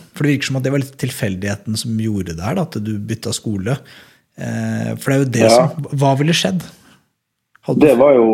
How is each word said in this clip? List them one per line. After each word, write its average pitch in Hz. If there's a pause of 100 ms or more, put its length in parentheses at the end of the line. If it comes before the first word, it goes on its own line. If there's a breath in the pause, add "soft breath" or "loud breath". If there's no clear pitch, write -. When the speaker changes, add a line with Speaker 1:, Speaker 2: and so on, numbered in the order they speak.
(140)
Speaker 1:
For -
det 147
virker -
som 131
at 127
det 135
var 139
litt -
tilfeldigheten 101
som 113
gjorde 98
det 85
her, 110
da, 185
at -
du 110
byttet 110
skole. 107 (600 soft breath)
Eh, 113
for 135
det 135
er 135
jo 131
det 113
Speaker 2:
Ja. 113
Speaker 1:
som, 139
hva 139
ville 156
skjedd? 185 (1000 soft breath)
Hadde 135
Speaker 2:
Det 139
Speaker 1:
du 120
Speaker 2:
var 143
jo 117